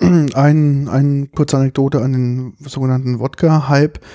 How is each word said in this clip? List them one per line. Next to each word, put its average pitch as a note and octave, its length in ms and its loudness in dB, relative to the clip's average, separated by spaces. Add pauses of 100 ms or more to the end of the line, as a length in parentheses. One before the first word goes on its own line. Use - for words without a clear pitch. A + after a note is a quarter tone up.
<clears throat> - 0 -
ein, D3 880 2
ein C#3 460 0
kurze C#3+ 240 0
Anekdote C3+ 420 0
an B2+ 140 -2
den B2+ 400 -4 (120)
sogenannten C3 540 -4
Wodka-Hype. D3 800 0 (140)